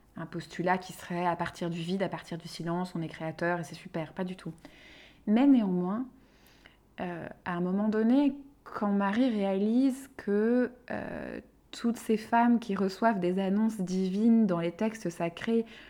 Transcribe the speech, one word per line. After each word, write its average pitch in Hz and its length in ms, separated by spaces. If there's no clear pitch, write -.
un 170 120
postulat 175 500
qui - 160
serait 175 320
à 170 100
partir 170 360
du 170 80
vide, 185 240
à 170 60
partir 170 280
du 170 100
silence, 175 460
on 170 80
est 160 60
créateur 165 520
et 170 40
c'est 147 100
super, 165 400
pas 190 120
du 185 100
tout. 165 180
Mais 233 220
néanmoins, 208 580
euh, 175 260
à 180 100
un 175 60
moment 190 260
donné, 240 480
quand - 280
Marie 202 380
réalise 220 840
que, 226 560
euh, - 480
toutes 233 260
ces 220 200
femmes 233 420
qui 196 160
reçoivent 196 440
des 180 200
annonces 208 420
divines 190 640
dans 175 140
les 170 120
textes 220 380
sacrés 196 560